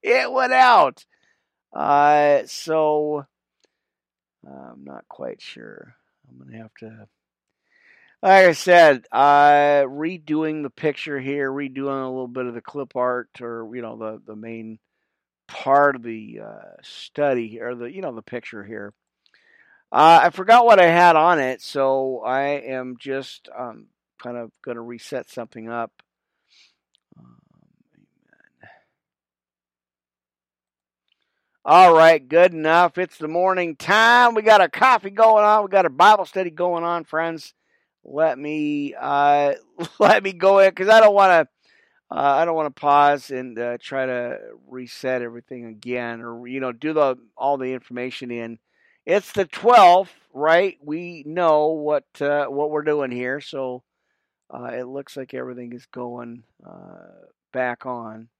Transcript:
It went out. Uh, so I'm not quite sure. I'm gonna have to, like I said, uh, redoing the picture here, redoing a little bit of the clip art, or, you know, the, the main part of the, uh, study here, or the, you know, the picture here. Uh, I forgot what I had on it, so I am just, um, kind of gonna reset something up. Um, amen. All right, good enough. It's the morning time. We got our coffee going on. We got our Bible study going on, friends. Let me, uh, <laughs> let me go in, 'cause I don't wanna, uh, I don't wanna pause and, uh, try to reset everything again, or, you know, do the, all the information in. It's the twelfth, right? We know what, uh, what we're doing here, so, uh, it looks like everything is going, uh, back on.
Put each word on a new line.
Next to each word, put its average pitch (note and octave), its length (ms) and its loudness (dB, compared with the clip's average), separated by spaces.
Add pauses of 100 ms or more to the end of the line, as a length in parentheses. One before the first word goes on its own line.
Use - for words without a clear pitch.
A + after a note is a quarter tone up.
It B3+ 300 -6
went C4 200 -6
out. A#3 520 2 (680)
Uh, D3 760 2
so D3+ 760 -4 (1200)
I'm C2+ 380 -20
not C#2 260 -20
quite A#1+ 320 -14
sure. A1 540 -20 (340)
I'm B2+ 100 -20
gonna C3 200 -20
have A2 220 -20
to, A2 260 -20 (1120)
like F#3+ 260 6
I E3+ 60 4
said, D#3+ 600 4
uh, C#3+ 760 4
redoing D#3 760 -8
the C3+ 60 -10
picture D3 500 -8
here, C3+ 320 -6
redoing C3+ 520 -10
a C3 60 -10
little B2+ 160 -10
bit B2+ 200 -10
of A#2+ 80 -12
the A#2 60 -12
clip C#3 360 -14
art, B2 340 -6 (100)
or, A#2 340 -14
you B2 80 -12
know, A2+ 140 -16
the, A2 300 -14
the A2 80 -20
main A2 460 -16 (680)
part C#3+ 480 2
of A#2+ 80 -14
the, A2 420 -14
uh, A2 380 -20
study C3 680 -6
here, A2+ 200 -12
or B2 80 -10
the, A#2+ 160 -14
you F#3+ 80 -14
know, D3 140 -12
the A2 80 -16
picture A2+ 420 -16
here. G#2 280 -16 (1000)
Uh, D#3+ 320 8
I F3 60 2
forgot A3+ 340 4
what G#3+ 160 8
I F3 60 8
had E3+ 280 6
on D#3+ 240 4
it, B2+ 240 -6
so C3+ 640 -4
I C3 200 -4
am B2+ 540 -8
just, C3+ 580 -12
um, A#2 300 -16 (340)
kind A#2+ 160 -14
of A#2 140 -14 (140)
gonna A#2 180 -12
reset A#2+ 480 -14
something A2+ 380 -16
up. A#2 240 -10 (1300)
Um, A#1+ 180 -20 (580)
amen. - 760 -20 (3000)
All E3+ 300 8
right, D#3+ 320 6
good E3+ 280 4
enough. E3 420 0
It's F3+ 220 -8
the D#3 100 -10
morning F3 480 -2
time. A#3 580 4
We A3 80 -2
got G#3+ 200 6
our F3 60 2
coffee A3+ 420 0
going G#3+ 340 4
on. G#3+ 180 4
We G3 60 -6
got F#3+ 160 2
our D#3 60 -2
Bible F#3+ 340 4
study F#3 260 -8
going E3+ 340 -4
on, E3+ 200 -4
friends. E3 480 -8 (500)
Let D3 360 -4
me, D3 600 -6
uh, C#3+ 560 0 (220)
<laughs> - 240 -14
let G#3 220 4
me G3 100 -6
go F#3+ 280 4
in, F#3+ 140 4
'cause F#3+ 140 -6
I A3 120 8
don't G#3 140 6
wanna, F#3 320 4 (640)
uh, - 40 -12
I C#3 320 0
don't E3 100 -4
wanna D3+ 140 -4
pause C#3+ 600 2
and, B2+ 280 -10
uh, A#2+ 200 -6
try C3+ 280 -8
to B2 320 -8 (280)
reset B2+ 540 -8
everything A#2+ 460 -14
again, A#2 560 -10
or, A#2+ 260 -16
you C3 120 -10
know, B2+ 120 -8
do D3+ 220 -10
the, C3+ 220 0 (200)
all C#3 220 -4
the B2+ 160 -8
information B2 560 -12
in. A#2 280 -12 (460)
It's F#3+ 280 -4
the F#3+ 140 -4
twelfth, F#3+ 680 4 (180)
right? E3 480 0
We D#3+ 460 -12
know D#3 420 0
what, D3+ 360 -6 (160)
uh, C#3+ 260 -4
what C#3+ 240 -6
we're D3+ 120 -6
doing D3 280 -4
here, B2+ 300 -8
so, C3 420 -12 (640)
uh, A#2+ 240 -16
it B2 120 -10
looks C3+ 320 -16
like C3 180 -16
everything B2 380 -14
is A#2+ 140 -20
going, A#2+ 580 -16 (200)
uh, - 600 -20 (260)
back B2 320 -6
on. A2+ 440 -14 (120)